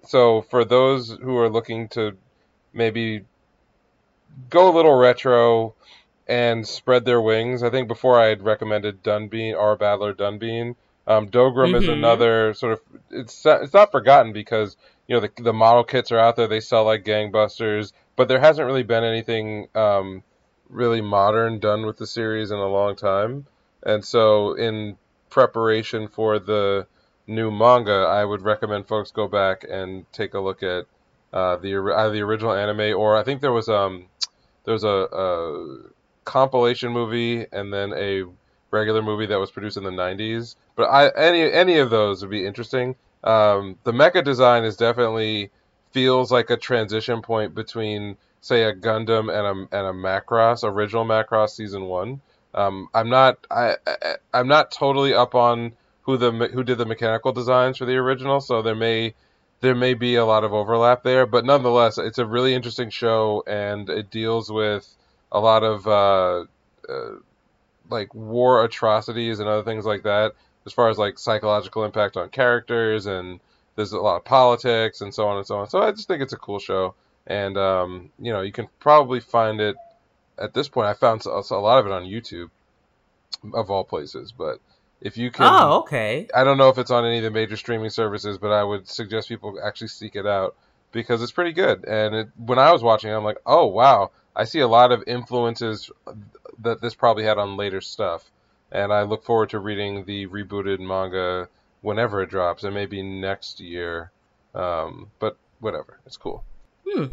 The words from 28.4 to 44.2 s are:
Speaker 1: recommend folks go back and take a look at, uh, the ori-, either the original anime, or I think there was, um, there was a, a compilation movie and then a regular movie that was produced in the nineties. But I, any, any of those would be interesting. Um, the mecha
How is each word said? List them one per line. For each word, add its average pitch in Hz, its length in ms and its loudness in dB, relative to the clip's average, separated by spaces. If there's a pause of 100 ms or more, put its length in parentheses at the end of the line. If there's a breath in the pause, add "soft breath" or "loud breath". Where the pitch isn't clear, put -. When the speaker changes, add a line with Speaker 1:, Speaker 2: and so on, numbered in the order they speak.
Speaker 1:
recommend 104 440 -2
folks 107 220 -4
go 107 180 -4
back 95 400 0
and 95 440 -10
take 104 240 -8
a 101 40 -4
look 95 220 -6
at, 90 240 -6 (480)
uh, 92 240 0
the 95 160 -8
ori-, 98 200 -2
either 107 200 0
the 104 80 -4
original 107 320 -2
anime, 104 420 -2
or 107 220 2
I 104 60 0
think 135 180 -6
there 139 100 -2
was, 117 160 -2
um, 95 380 -2 (600)
there - 80 -2
was 104 100 -4
a, 107 60 0
a 85 880 -4 (460)
compilation 123 680 0
movie 117 600 -4
and 101 220 -10
then 101 200 -6
a 95 320 -4 (460)
regular 107 300 0
movie 107 240 -4
that 101 140 -2
was 98 100 -4
produced 101 280 -12
in 98 60 -10
the 95 80 -8
nineties. 104 640 -6 (200)
But 113 140 0
I, 143 200 8
any, 165 420 2
any 170 280 4
of 131 100 2
those 104 320 0
would 98 100 -12
be 101 140 -6
interesting. 123 500 -6 (280)
Um, 101 600 2
the 120 80 -4
mecha 156 320 4